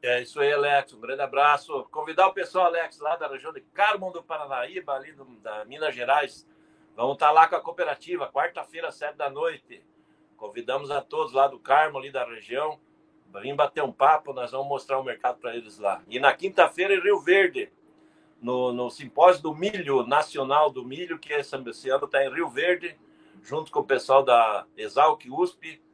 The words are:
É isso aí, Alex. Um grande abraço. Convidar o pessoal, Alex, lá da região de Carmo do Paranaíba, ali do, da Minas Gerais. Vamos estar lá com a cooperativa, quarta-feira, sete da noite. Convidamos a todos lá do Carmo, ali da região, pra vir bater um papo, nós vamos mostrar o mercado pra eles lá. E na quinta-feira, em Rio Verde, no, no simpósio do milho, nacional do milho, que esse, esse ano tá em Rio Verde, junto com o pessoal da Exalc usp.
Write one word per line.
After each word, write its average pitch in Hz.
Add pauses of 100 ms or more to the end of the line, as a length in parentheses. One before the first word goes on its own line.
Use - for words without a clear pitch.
É 123
isso 143
aí, 143
Alex. 143
Um 107
grande 131
abraço. 143
Convidar 160
o 190
pessoal, 185
Alex, 170
lá 151
da 160
região 135
de 131 (120)
Carmo 196
do 170
Paranaíba, 147
ali 139
do, 139 (180)
da 107
Minas 139
Gerais. 131 (520)
Vamos 127
estar 147
lá 160
com 180
a 156
cooperativa, 165
quarta-feira, 165
sete 151
da 143
noite. 143 (540)
Convidamos 120
a 156
todos -
lá 135
do 135
Carmo, 143
ali 135
da 127
região, 120 (540)
pra 98
vir 135
bater 147
um 131
papo, 143
nós 123
vamos 139
mostrar 135
o 131
mercado 123
pra 120
eles 107
lá. 98
E 117
na 143
quinta-feira, 185
em 190
Rio 185
Verde, 175 (680)
no, 123
no 123
simpósio 147
do 156
milho, 156
nacional 143
do 127
milho, 160
que -
esse, 143 (140)
esse 127
ano 139
tá 139
em 131
Rio 160
Verde, 165 (460)
junto 147
com 151
o 139
pessoal 135
da 113 (100)
Exalc 139
usp. 160 (120)